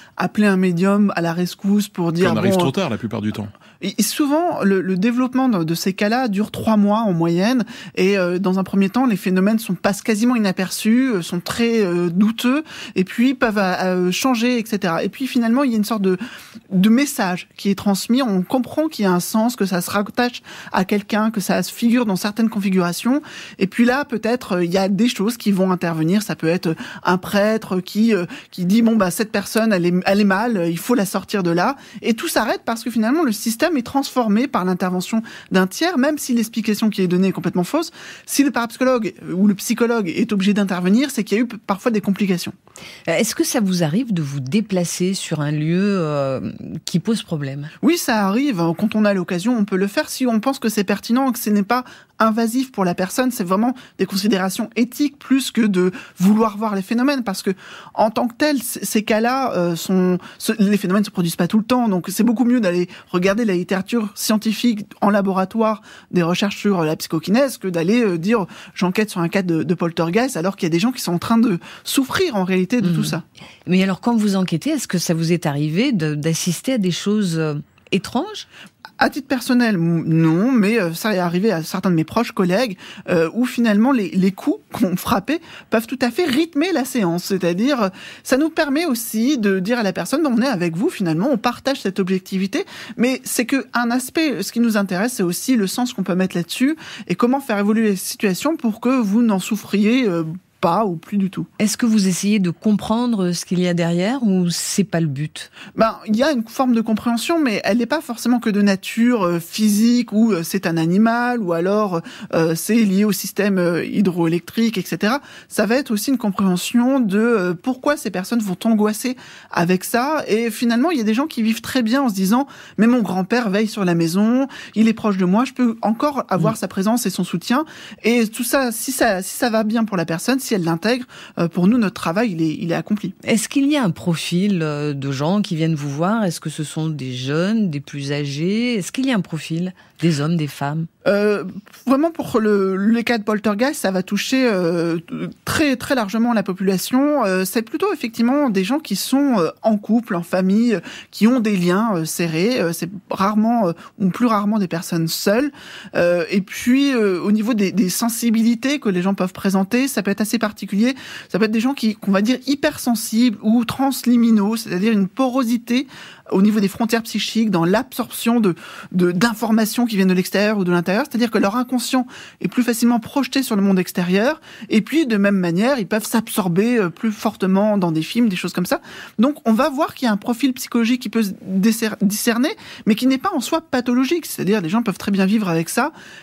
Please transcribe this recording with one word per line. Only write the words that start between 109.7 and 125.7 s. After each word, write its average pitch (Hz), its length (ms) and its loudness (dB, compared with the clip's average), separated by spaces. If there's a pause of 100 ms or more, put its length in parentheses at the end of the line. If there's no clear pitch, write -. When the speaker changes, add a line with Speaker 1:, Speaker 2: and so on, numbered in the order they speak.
Speaker 1:
ou, 220 200 4
euh, 170 100 0
c'est 190 240 -4
un 165 100 0
animal 226 640 2
ou 175 140 -2
alors, 185 480 0 (320)
euh, 165 220 2
c'est 208 180 -2 (100)
lié 196 220 4
au 208 60 2
système, 196 480 -2
euh, 175 260 0
hydroélectrique, 185 920 0
et - 20 0
cetera. 208 400 -2 (280)
Ça - 180 0
va 226 80 2
être 277 160 -2
aussi 208 180 -2
une 262 80 2
compréhension 220 800 0
de, 202 200 2
euh, 214 340 2
pourquoi 262 420 -2
ces 240 140 -6
personnes 190 320 -2
vont 185 220 -2
angoisser 220 540 2 (340)
avec 180 320 2
ça. 277 440 0
Et 226 220 0
finalement, 233 400 0
il 330 80 0
y 233 40 0
a - 20 0
des 214 100 2
gens 277 140 0
qui 233 160 -4
vivent 220 180 0
très 254 220 -2
bien 240 180 2
en 254 80 2
se 190 60 -2
disant, « 208 320 2 (320)
Mais 220 80 4
mon 247 160 4
grand-père 190 480 0
veille 208 160 2
sur 208 180 -4
la 175 80 2
maison, 208 540 2 (260)
il 220 140 4
est 220 60 4
proche 208 240 -2
de 190 80 2
moi, 208 200 4
je - 80 -6
peux 226 300 0